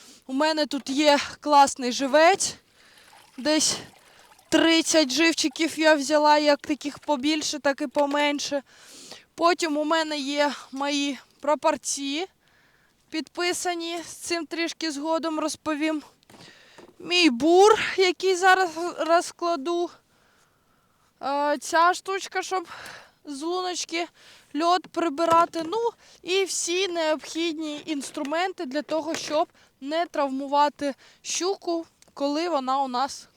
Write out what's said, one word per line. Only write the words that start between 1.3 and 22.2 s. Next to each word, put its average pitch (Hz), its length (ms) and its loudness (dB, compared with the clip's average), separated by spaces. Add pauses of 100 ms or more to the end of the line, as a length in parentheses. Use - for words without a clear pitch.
класний 277 520 4
живець. 294 640 4 (800)
Десь 302 400 0 (720)
тридцять 320 600 4
живчиків 311 680 0
я 311 160 6
взяла, 294 440 4
як 294 220 2
таких - 380 -6
побільше, 294 600 -2
так 277 220 -2
і 294 60 -4
поменше. 285 760 0 (720)
Потім 330 420 2
у 302 80 -2
мене 311 340 -2
є 285 340 0 (200)
мої 285 460 -4 (220)
прапорці 294 880 -2 (840)
підписані, 349 960 -4
з - 60 -16
цим 339 340 -6
трішки 330 440 -6
згодом 311 480 -4
розповім. 302 640 -4 (960)
Мій 339 320 2
бур, 349 500 6 (160)
який 370 400 2
зараз 370 340 4 (280)
розкладу. 339 920 0 (1300)
Е, 285 380 -2
ця 339 340 4
штучка, 381 480 -6